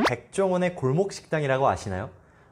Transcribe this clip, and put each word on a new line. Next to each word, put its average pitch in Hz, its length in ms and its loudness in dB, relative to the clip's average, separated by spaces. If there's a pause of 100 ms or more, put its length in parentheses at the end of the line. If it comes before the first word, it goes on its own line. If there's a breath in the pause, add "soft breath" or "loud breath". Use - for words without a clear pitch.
백종원의 180 680 0
골목 170 380 0
식당이라고 139 540 0
아시나요? 98 440 -2 (420 soft breath)